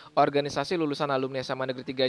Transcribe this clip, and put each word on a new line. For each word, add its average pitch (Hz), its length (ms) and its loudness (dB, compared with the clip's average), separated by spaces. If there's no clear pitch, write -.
organisasi 143 560 2
lulusan 151 320 0
alumni 135 320 -2
S 127 80 -10
M 131 160 -4
A - 0 -
Negeri 131 160 -6
tiga 131 280 -2